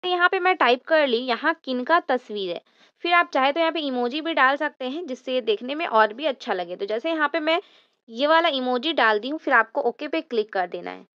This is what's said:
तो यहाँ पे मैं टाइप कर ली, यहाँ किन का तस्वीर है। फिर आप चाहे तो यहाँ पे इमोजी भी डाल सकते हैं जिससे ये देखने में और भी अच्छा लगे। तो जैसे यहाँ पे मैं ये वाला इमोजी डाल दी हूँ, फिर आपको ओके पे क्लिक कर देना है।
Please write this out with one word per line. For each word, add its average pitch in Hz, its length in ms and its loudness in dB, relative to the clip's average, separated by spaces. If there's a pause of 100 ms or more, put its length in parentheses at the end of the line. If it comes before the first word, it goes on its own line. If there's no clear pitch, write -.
तो 359 60 -6
यहाँ 359 200 2
पे 381 100 0
मैं 359 180 2
टाइप 247 280 2
कर 311 220 4
ली, 233 120 0
यहाँ 262 360 -2
किन 254 280 -6
का 330 180 4
तस्वीर 208 480 -4
है। 170 120 -8 (420)
फिर 349 100 0
आप 339 200 4
चाहे 277 180 2
तो 330 80 -2
यहाँ 330 120 2
पे 330 100 -4
इमोजी 254 400 -4
भी 320 140 -4
डाल 269 220 4
सकते 285 300 -6
हैं 330 200 -8
जिससे 254 260 -8
ये 254 100 0
देखने 226 320 -4
में 330 120 -4
और 214 260 4
भी 277 120 -8
अच्छा 247 280 -4
लगे। 180 220 -6
तो 196 100 -8
जैसे 226 240 -4
यहाँ 302 200 0
पे 330 120 -2
मैं 320 200 0 (480)
ये 240 180 -2
वाला 330 220 4
इमोजी 254 440 -2
डाल 220 260 4
दी 240 100 -6
हूँ, 311 100 -6
फिर 277 140 0
आपको 233 300 2
ओके 240 240 -4
पे 320 140 -2
क्लिक 214 320 -4
कर 180 140 0
देना 180 240 -10
है। 185 240 -16